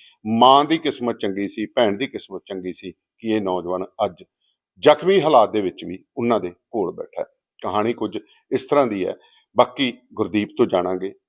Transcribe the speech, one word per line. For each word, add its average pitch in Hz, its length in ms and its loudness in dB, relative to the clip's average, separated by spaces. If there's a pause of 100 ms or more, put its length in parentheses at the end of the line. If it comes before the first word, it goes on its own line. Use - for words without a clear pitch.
(260)
ਮਾਂ 123 400 6
ਦੀ 156 120 0
ਕਿਸਮਤ 123 420 -4
ਚੰਗੀ 101 280 -4
ਸੀ, 104 180 -6
ਭੈਣ 104 320 0
ਦੀ 131 100 -4
ਕਿਸਮਤ 98 380 -12
ਚੰਗੀ 92 280 -10
ਸੀ 92 180 -14
ਕਿ - 360 -16
ਇਹ 110 140 0
ਨੌਜਵਾਨ 92 440 -4 (200)
ਅੱਜ 90 180 -8 (560)
ਜ਼ਖਮੀ 170 420 4
ਹਾਲਾਤ 127 300 4
ਦੇ 107 100 0
ਵਿੱਚ 90 240 -6
ਵੀ 87 200 -12 (120)
ਉਹਨਾਂ 120 220 0
ਦੇ 90 140 -6 (180)
ਕੋਲ 95 200 -4
ਬੈਠਾ - 300 -12
ਹੈ। - 40 -6 (380)
ਕਹਾਣੀ 104 300 0
ਕੁਝ 104 260 -6 (320)
ਇਸ 127 140 -2
ਤਰ੍ਹਾਂ 143 220 2
ਦੀ 98 180 -4
ਹੈ। 92 100 -4 (420)
ਬਾਕੀ 123 400 0 (160)
ਗੁਰਦੀਪ 104 440 -2
ਤੋਂ 123 80 4
ਜਾਣਾਂਗੇ 92 440 0 (200)